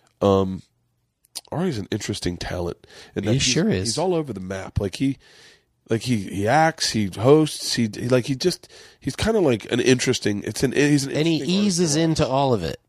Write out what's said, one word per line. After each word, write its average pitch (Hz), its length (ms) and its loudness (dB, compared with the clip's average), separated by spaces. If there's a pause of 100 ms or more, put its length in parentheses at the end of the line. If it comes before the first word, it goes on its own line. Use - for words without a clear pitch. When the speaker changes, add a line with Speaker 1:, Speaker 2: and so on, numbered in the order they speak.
(220)
Speaker 1:
Um, 98 400 2 (880)
Ari's 160 280 -4
an 98 120 -8
interesting 98 460 -4
talent. 87 500 -8 (300)
And 101 80 -2
Speaker 2:
He - 60 -4
Speaker 1:
that - 40 2
he's, 139 80 0
Speaker 2:
sure 165 260 2
is. 101 200 0
Speaker 1:
he's 117 100 -4
all 180 160 0
over 151 180 -4
the 98 80 -10
map. 95 400 -10
Like, 101 160 -2
he, 135 220 -2 (680)
like, 113 140 0
he, 123 160 0
he 98 280 -4
acts, 156 440 2
he 110 180 0
hosts, 139 640 2
he, 117 180 0
he, - 160 -6
like, 123 180 2
he 135 100 -2
just, 175 320 -2 (320)
he's - 160 -6
kinda 220 240 2
like 123 320 2
an 120 80 2
interesting, 120 640 2
it's - 180 -8
an, 131 80 2
he's 143 340 2
an 135 120 -8
Speaker 2:
And 156 100 0
he 165 120 2
Speaker 1:
interesting 180 200 0
artist 202 80 2
Speaker 2:
eases 170 280 0
Speaker 1:
to 156 40 2
watch. 165 120 2
Speaker 2:
into 151 180 0
all 135 260 2
of 98 80 0
it. 76 160 -6 (100)